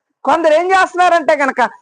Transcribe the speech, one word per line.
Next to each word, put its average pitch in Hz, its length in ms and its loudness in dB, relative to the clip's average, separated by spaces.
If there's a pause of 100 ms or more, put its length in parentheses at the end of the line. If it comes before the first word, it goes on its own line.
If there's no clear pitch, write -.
(240)
కొందరు 320 280 0
ఏం 349 180 0
చేస్తున్నారంటే 349 640 0
గనక 262 280 -2 (180)